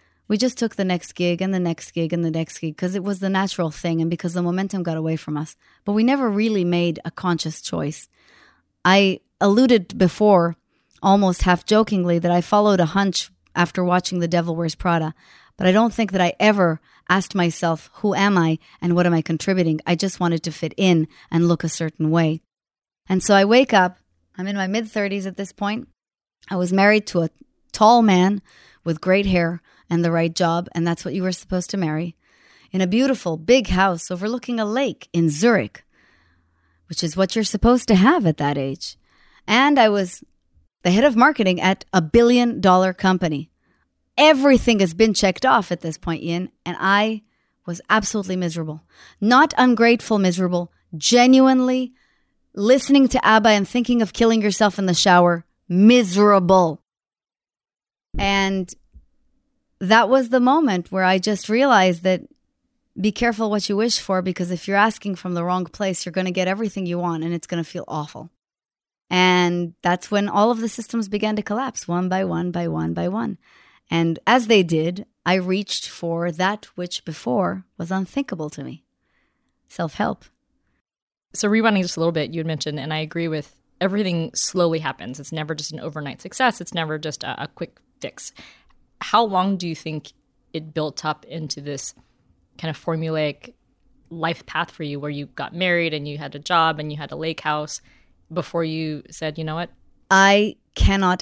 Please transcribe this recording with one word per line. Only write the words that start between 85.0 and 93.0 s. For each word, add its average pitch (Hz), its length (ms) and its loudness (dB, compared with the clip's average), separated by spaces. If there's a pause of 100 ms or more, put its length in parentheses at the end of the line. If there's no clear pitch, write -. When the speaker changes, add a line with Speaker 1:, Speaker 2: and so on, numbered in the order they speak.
Speaker 2:
It's 139 120 -14
never 156 240 -8
just 151 160 -12
an 151 80 -12
overnight 147 420 -12
success. 233 380 -4
It's 175 140 -12
never 156 240 -6
just 151 260 -10
a, - 200 -8
a 147 40 -10
quick - 320 -16 (220)
fix. - 320 -14 (680)
How 226 220 0
long 196 340 -2
do 175 100 -8
you 165 80 -6
think 156 360 -12 (420)
it 156 200 -12
built 156 320 -6
up 151 200 -8
into 151 360 -12
this 143 340 -12 (600)
kind 165 120 -8
of - 140 -12
formulaic 160 720 -6 (560)